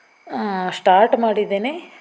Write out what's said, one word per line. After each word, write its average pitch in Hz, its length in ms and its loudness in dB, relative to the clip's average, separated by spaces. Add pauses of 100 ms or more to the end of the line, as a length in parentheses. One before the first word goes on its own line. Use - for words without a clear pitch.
(320)
ಆ, 190 380 -6
ಸ್ಟಾರ್ಟ್ 208 460 4
ಮಾಡಿದ್ದೇನೆ, 220 840 -4